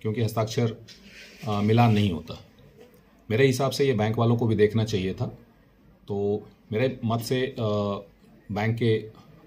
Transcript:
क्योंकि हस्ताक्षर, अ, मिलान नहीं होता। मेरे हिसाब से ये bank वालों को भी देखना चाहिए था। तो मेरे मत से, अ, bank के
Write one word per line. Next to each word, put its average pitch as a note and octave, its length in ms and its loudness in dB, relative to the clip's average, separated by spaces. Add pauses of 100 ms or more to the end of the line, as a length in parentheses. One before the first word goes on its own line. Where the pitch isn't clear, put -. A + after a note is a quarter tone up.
क्योंकि A2 200 -4
हस्ताक्षर, A2+ 540 -2 (720)
अ, G#2 120 -2
मिलान A2 320 6
नहीं G#2 180 2
होता। - 340 -10 (840)
मेरे B2 160 4
हिसाब C3+ 240 2
से C#3+ 160 0
ये C3+ 60 4
bank A2 260 0
वालों A#2 180 4
को A#2 100 0
भी A2 80 0
देखना G#2+ 300 2
चाहिए F#2+ 300 -2
था। A#2 120 -6 (840)
तो G3+ 400 -4 (240)
मेरे B2 320 -2
मत A#2 160 -2
से, B2+ 260 -2
अ, B2+ 80 -8 (1000)
bank A2 240 -2
के A2+ 460 -2 (240)